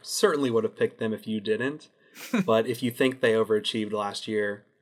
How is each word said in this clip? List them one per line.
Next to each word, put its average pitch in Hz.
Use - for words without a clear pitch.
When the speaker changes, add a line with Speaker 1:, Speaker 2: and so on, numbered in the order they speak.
Speaker 1:
certainly 143
would 113
have 107
picked -
them 110
if 101
you 110
didn't. 113
Speaker 2:
<laughs> -
Speaker 1:
But 113
if 123
you 120
think 131
they 117
overachieved 107
last 101
year, 104